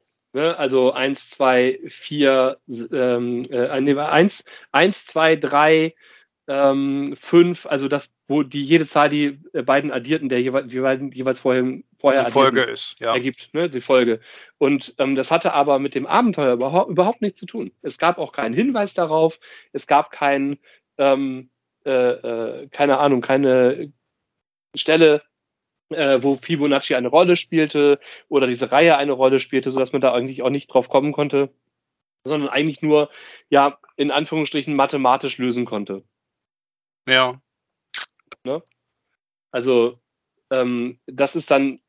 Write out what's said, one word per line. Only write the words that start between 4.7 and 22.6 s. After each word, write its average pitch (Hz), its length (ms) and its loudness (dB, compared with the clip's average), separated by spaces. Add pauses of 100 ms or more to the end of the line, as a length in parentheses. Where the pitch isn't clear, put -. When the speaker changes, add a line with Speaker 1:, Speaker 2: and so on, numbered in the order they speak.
Speaker 1:
eins, 180 340 0
zwei, 160 300 2
drei, 156 580 2 (580)
ähm, 139 680 0
fünf, 175 460 2
also 139 200 -2
das, 139 240 -4 (160)
wo 147 160 0
die, 139 220 -8
jede 160 200 4
Zahl, 147 240 2
die, 143 300 -2 (140)
äh, 151 100 -4
beiden 135 300 0
addierten, 131 360 -4
der 123 140 0
jewe-, 131 240 -2
die 123 140 -8
beiden 135 320 -4
jeweils 127 260 -4
vorher, 127 240 0 (380)
vorher 135 220 4
Speaker 2:
Die 120 40 -2
Speaker 1:
addierten 117 60 -4
Speaker 2:
Folge 131 300 4
ist, - 360 -8
ja. 117 160 -2
Speaker 1:
ergibt, 123 400 -8
ne, 165 160 -2
die 131 100 -8
Folge. 117 400 2 (380)
Und, 139 400 0
ähm, 135 160 -2
das 131 160 -4
hatte 170 220 0
aber 139 260 2
mit 139 160 -6
dem - 140 -6
Abenteuer 165 460 2
überhau-, 139 340 0
überhaupt 185 340 0
nichts 208 160 -6
zu 190 80 -16
tun. 185 240 -10 (120)
Es - 160 -12
gab 175 200 0
auch 151 140 -8
keinen 113 200 -6
Hinweis 214 420 -2
darauf, 160 440 0 (340)
es - 140 -12
gab 143 240 2
kein, 139 480 -2 (400)
ähm, 135 520 0 (360)
äh, 143 60 -2
äh, 123 800 -2